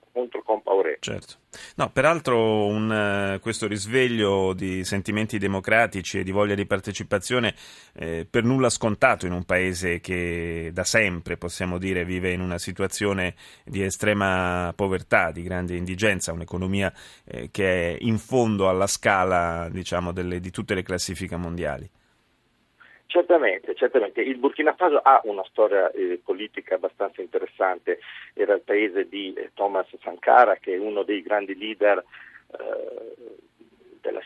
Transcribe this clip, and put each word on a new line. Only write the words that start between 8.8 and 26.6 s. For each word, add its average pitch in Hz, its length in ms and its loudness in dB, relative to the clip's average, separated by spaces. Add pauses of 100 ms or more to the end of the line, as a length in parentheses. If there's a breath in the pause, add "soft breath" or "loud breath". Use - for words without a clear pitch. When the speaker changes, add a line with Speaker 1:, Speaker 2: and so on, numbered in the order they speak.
Speaker 2:
in 90 60 -2
un 90 120 -4
paese 90 560 0
che 85 720 -4
da 90 120 -4
sempre, 90 540 0
possiamo 90 420 -4
dire, 92 260 -2
vive 90 260 -2
in 90 100 -4
una 90 180 -4
situazione 95 720 -2 (320 loud breath)
di - 180 -6
estrema 92 920 0
povertà, 95 560 0
di 82 100 -10
grande 90 340 -4
indigenza, 90 560 -2
un'economia, 90 600 -2 (320 loud breath)
eh, 60 260 -12
che 90 420 0
è - 80 -8
in 110 180 0
fondo 107 500 2
alla 92 180 4
scala, 87 840 2
diciamo, 90 400 -4
delle, 90 280 -4
di 90 120 -8
tutte 104 240 -4
le 92 80 -2
classifiche 90 540 -4
mondiali. 85 520 -6 (1200 soft breath)
Speaker 1:
Certamente, 139 640 2
certamente. 120 460 0
Il 131 160 -2
Burkina 147 360 2
Faso 160 260 2
ha 135 240 8
una 101 260 -4
storia, 98 420 4
eh, 87 320 -2
politica 98 520 -4